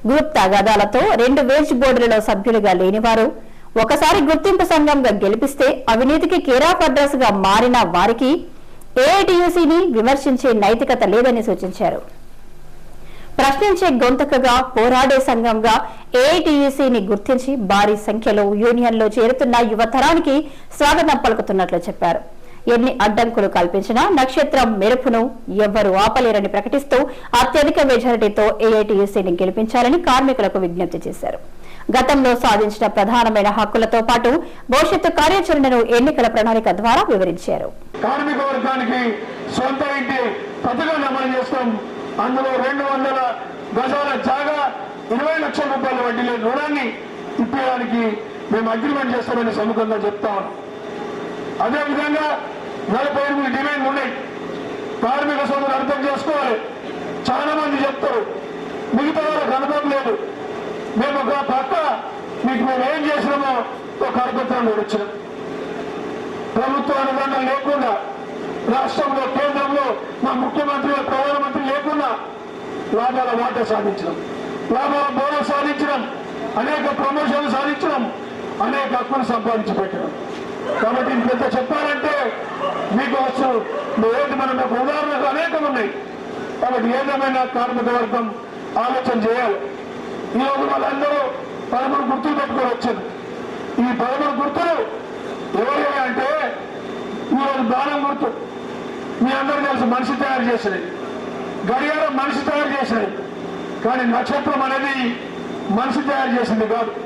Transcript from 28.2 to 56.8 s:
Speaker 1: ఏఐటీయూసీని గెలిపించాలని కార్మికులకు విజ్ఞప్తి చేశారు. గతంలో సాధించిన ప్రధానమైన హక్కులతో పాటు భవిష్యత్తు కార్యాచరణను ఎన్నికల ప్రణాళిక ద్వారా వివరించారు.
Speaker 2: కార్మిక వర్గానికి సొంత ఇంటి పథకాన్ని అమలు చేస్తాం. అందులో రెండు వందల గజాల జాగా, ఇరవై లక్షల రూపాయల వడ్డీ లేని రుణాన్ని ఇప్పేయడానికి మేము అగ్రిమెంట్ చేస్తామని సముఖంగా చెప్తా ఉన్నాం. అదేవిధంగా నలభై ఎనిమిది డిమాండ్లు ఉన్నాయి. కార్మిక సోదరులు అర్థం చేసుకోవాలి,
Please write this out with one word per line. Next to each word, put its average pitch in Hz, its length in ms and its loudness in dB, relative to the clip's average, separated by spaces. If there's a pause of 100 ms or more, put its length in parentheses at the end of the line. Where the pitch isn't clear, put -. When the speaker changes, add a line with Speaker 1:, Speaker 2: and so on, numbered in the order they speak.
Speaker 1:
ఏఐటీయూసీని 202 720 2
గెలిపించాలని 233 680 2
కార్మికులకు 254 560 2
విజ్ఞప్తి 175 420 -4
చేశారు. - 340 -6 (580)
గతంలో 254 340 4 (140)
సాధించిన 214 500 2
ప్రధానమైన 220 640 4
హక్కులతో 220 500 2
పాటు 240 220 4 (420)
భవిష్యత్తు 311 460 4
కార్యాచరణను 294 640 4 (180)
ఎన్నికల 247 380 4
ప్రణాళిక 220 420 2
ద్వారా 233 320 4
వివరించారు. 185 580 0 (360)
Speaker 2:
కార్మిక 285 340 -2 (100)
వర్గానికి 254 540 -2 (560)
సొంత 262 240 -2 (160)
ఇంటి 262 200 -4 (460)
పథకాన్ని 277 460 -2
అమలు 262 260 -2
చేస్తాం. 254 320 -2 (540)
అందులో 262 280 0 (120)
రెండు 285 280 -2
వందల 269 260 -2 (600)
గజాల 277 340 0 (160)
జాగా, 285 320 0 (560)
ఇరవై 302 280 0
లక్షల 285 300 -2
రూపాయల 269 320 -2
వడ్డీ 240 220 -2
లేని 240 180 -2
రుణాన్ని 285 400 0 (580)
ఇప్పేయడానికి 240 580 -2 (520)
మేము 226 200 0
అగ్రిమెంట్ 262 420 -2
చేస్తామని 233 440 -2
సముఖంగా 220 460 0
చెప్తా 208 320 -2
ఉన్నాం. 196 180 -6 (1120)
అదేవిధంగా 294 600 0 (720)
నలభై 277 320 0
ఎనిమిది 277 300 0
డిమాండ్లు 277 340 -2
ఉన్నాయి. 269 200 -4 (920)
కార్మిక 277 480 0
సోదరులు 277 260 0
అర్థం 269 300 -2
చేసుకోవాలి, 269 500 -2 (720)